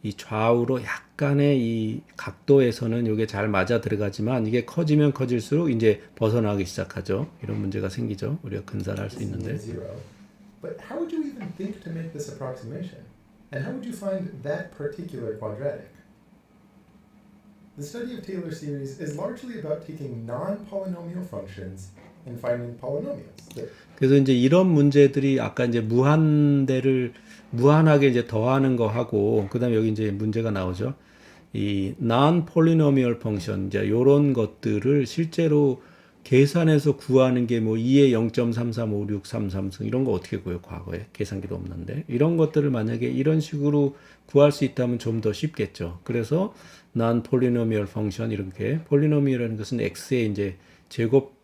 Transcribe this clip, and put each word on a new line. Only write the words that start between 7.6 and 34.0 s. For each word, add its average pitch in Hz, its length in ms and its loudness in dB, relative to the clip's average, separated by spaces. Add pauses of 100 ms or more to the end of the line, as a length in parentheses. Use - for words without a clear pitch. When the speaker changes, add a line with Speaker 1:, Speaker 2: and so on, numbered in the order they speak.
Speaker 1:
생기죠. 110 540 -6
우리가 98 200 -10
근사를 98 340 -8
할 101 120 -8
수 - 120 -12
있는데. 104 360 -8
Speaker 2:
Zero. - 340 -12 (680)
But - 180 -14 (100)
how 330 120 -8
would 330 120 -6
you 311 140 -4
even 214 300 -12
think 208 260 -10
to 170 80 -12
make 165 220 -10
this 143 180 -10
approximation? 131 720 -12 (480)
And 139 140 -8
how - 100 -8
would - 100 -12
you 240 80 -10
find 190 500 -8
that 147 280 -6
particular 131 680 -10
quadratic? 110 520 -8 (1900)
The 143 100 -12
study 240 300 -10
of 185 80 -14
Taylor 175 260 -8
series 143 480 -10
is 147 160 -8
largely 240 440 -10
about 151 280 -6
taking 120 400 -10
non-polynomial 180 1000 -8
functions 95 680 -14 (360)
and 120 100 -12
finding 120 400 -6
polynomials - 800 -10
that - 140 -10 (260)
Speaker 1:
그래서 135 220 4
이제 135 160 6
이런 143 340 6
문제들이 139 720 6
아까 120 260 -2
이제 117 140 2
무한대를 135 1300 4 (380)
무한하게 143 580 6
이제 120 180 2
더하는 127 480 2
거 113 120 2
하고 110 640 0
그다음에 120 260 0
여기 110 140 2
이제 107 220 -2
문제가 107 400 -2
나오죠. 95 440 -4 (580)
이 101 460 -2
non-polynomial 147 1200 4
function, 98 480 -4
이제 101 220 -2
요런 135 440 4